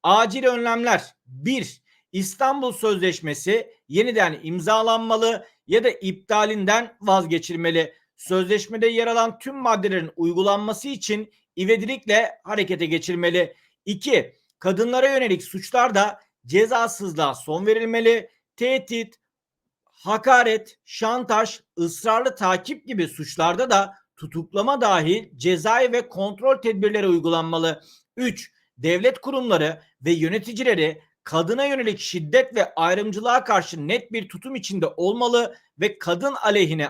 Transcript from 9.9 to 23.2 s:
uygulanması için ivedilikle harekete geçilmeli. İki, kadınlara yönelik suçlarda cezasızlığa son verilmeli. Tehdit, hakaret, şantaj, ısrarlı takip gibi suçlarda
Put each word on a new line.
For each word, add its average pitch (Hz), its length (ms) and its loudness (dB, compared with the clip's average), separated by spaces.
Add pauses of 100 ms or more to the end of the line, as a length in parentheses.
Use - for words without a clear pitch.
uygulanması 202 720 0
için 214 440 -6 (260)
ivedilikle 220 720 0 (140)
harekete 180 420 -4
geçilmeli. 175 720 -2 (280)
İki, 196 520 -2 (220)
kadınlara 233 500 0
yönelik 254 340 0
suçlarda 202 800 0 (260)
cezasızlığa 190 880 0
son 165 320 -6
verilmeli. 226 640 2 (260)
Tehdit, 240 640 -4 (640)
hakaret, 220 1000 2
şantaj, 220 760 -2 (180)
ısrarlı 220 560 0
takip 190 520 -2
gibi 185 220 -4
suçlarda 175 640 -2